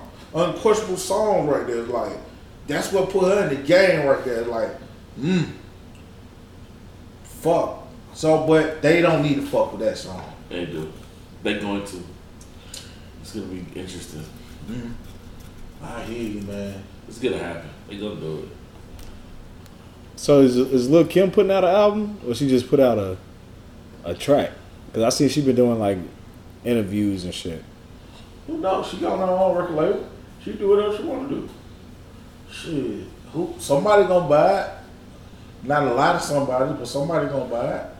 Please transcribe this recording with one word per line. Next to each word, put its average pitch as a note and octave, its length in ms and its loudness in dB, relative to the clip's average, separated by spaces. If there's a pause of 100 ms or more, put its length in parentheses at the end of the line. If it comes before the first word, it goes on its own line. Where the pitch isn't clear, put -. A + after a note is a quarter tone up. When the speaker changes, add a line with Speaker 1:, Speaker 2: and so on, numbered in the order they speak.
(360)
Speaker 1:
unquestionable F3+ 600 2
song F#3+ 500 0
right B2+ 180 0
there. A#2+ 160 -2
Like, A2+ 360 -4 (500)
that's E3 240 -4
what F#3 180 2
put F#3+ 140 2
her F#3+ 240 4
in - 20 -2
the C3+ 140 0
game E3+ 420 4
right C3+ 180 2
there. A#2 200 -2
Like, A2+ 260 -4 (500)
mm. D#3+ 260 0 (1800)
Fuck. - 600 -2 (300)
So, D#3 340 2
but D#3 340 2
they E3 200 6
don't D#3+ 200 4
need C#3+ 140 0
to C#3 100 -2
fuck - 280 0
with G#2 80 -10
that A2 160 -2
song. F#2 260 -12 (260)
Speaker 2:
They F2 160 -6
do. D#2+ 260 -8 (520)
They G#2 160 -2
going G2+ 260 -6
to. F2 180 -14 (1160)
It's - 120 -18
gonna G2+ 140 -10
be F#2 180 -12 (140)
interesting. E2 440 -14 (460)
Speaker 1:
Mm-hmm. A#2 220 -10 (960)
I A#2 180 -14
hear A#2 200 -8
you, G#2 180 -8
man. G2+ 400 -10 (260)
Speaker 2:
It's A2+ 120 -16
gonna A#2 180 -2
happen. E2+ 320 -8 (200)
They G#2 80 -12
gonna G#2 180 -6
do D#2 240 -8
it. - 100 -12 (1700)
Speaker 3:
So C#3+ 260 6
is, B2 160 8
is B2+ 320 2
Lil D#3+ 160 8
Kim F#3 260 4
putting G3 200 4
out F#3+ 120 4
an F3 120 4
album, G#3 520 2
or B2 60 -2
she C#3 160 0
just B2+ 200 4
put C#3+ 100 6
out A#2+ 180 6
a, F#2+ 200 -4 (840)
a F2 120 -6
track? C#3 360 2 (420)
'Cause A2 100 0
I A#2 60 4
see C3+ 200 2
she D3 120 0
been C3 140 2
doing, A#2+ 240 4
like, G2+ 200 0 (640)
interviews G#2 580 0
and F2 100 -8
shit. E2 300 -10 (840)
Speaker 1:
Who C#4+ 100 -6
knows? F#3 300 -2
She F#3 100 -10
got - 220 -2
her F#3+ 60 0
own F#3 320 2
record E3+ 180 -2
label. F3 320 0 (360)
She G#3 100 -10
do G#3 160 -2
whatever G#3 280 4
she - 60 -8
wanna C4+ 260 -6
do. - 180 -6 (1040)
Shit, A#2 520 -8 (280)
who? E3 280 -6
Somebody F#3+ 480 4
gonna F3 200 4
buy E3 340 6
it. - 80 -6 (920)
Not C#3+ 200 0
a B2 100 0
lot D#3+ 220 4
of E3 60 -2
somebody, C3+ 520 0
but A#2+ 140 -8
somebody C#3+ 400 -2
gonna C3+ 180 -4
buy A#2 300 -4
it. - 100 -8 (140)